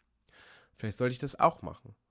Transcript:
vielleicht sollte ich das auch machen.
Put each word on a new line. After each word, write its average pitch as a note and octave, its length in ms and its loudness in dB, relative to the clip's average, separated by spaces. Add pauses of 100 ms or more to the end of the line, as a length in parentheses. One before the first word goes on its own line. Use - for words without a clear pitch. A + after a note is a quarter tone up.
(760)
vielleicht G#2+ 200 -4
sollte B2 160 2
ich B2+ 60 -8
das C#3+ 200 -6
auch - 240 4
machen. - 320 -10 (160)